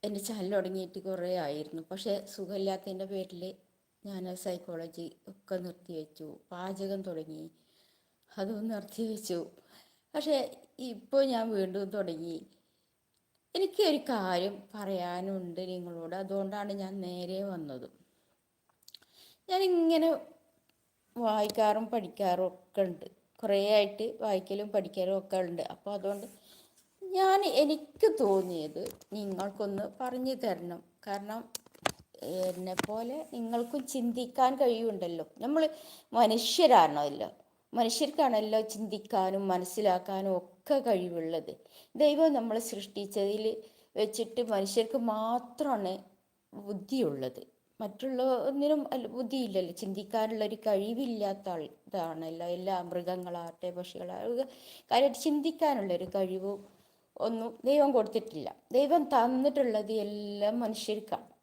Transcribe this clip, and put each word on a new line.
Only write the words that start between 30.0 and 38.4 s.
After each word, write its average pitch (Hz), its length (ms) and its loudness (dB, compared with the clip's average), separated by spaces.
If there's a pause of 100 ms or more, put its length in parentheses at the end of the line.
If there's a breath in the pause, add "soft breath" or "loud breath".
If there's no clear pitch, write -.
പറഞ്ഞു 254 340 -2
തരണം. 175 460 -4 (220)
കാരണം 202 380 -6 (1040)
എന്നെപ്പോലെ 185 720 -6 (160)
നിങ്ങൾക്കും 240 540 -4
ചിന്തിക്കാൻ 247 720 0
കഴിയുമല്ലോ. 214 680 0 (140)
നമ്മൾ 294 240 2 (500 loud breath)
മനുഷ്യരാണല്ലോ, 220 1160 6 (440)
മനുഷ്യർക്കാണല്ലോ 233 880 2